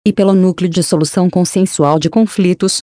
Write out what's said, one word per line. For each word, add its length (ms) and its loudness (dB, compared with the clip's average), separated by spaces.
e 60 0
pelo 200 2
Núcleo 360 0
de 120 -2
Solução 480 0
Consensual 680 0
de 100 -2
Conflitos, 680 0